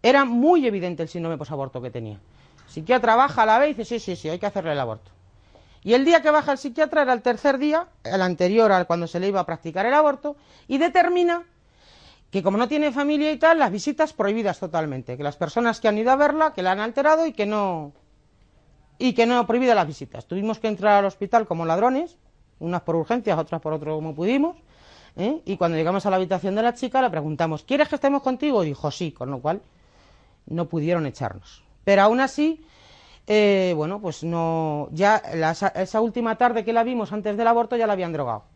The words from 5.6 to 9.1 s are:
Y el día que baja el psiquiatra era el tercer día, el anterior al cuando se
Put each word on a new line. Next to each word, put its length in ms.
Y 100
el 100
día 180
que 100
baja 220
el 40
psiquiatra 460
era 100
el 80
tercer 360
día, 300
el 180
anterior 500
al 160
cuando 200
se 120